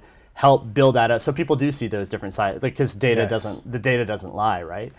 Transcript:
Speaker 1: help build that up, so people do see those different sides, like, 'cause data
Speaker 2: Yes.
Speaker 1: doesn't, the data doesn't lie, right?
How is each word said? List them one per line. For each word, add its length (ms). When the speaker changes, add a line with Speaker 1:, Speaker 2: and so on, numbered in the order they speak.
Speaker 1:
help 380
build 220
that 140
up, 120
so 100
people 240
do 160
see 160
those 220
different 240
sides, 280
like, 140
'cause 180
data 280
Speaker 2:
Yes. 80
Speaker 1:
doesn't, 420
the 80
data 240
doesn't 320
lie, 260
right? 380